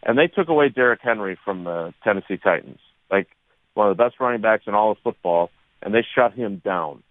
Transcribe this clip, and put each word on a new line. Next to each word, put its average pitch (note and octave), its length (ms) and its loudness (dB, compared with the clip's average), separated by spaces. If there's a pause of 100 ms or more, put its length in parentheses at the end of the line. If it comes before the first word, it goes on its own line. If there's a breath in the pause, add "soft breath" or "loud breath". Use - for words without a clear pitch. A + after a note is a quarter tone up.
and A#2 160 2
they D#3+ 100 4
took F3 200 -2
away D3 220 4
Derrick A#2+ 320 0
Henry G#2 420 -4
from F#2 200 -8
the E2+ 280 -6 (100)
Tennessee G2 360 -2
Titans, - 420 -2 (300)
like, G2 180 0 (460)
one G#2 160 2
of F#2 60 0
the A#2 60 2
best B2 160 0
running B2 220 -2
backs A2 260 2
in G2+ 80 -4
all G#2+ 180 4
of - 120 -6
football, F2 460 -2 (320)
and G2+ 120 -6
they A2+ 80 4 (120)
shut A#2+ 180 4
him G#2 320 -8
down. E2 460 -4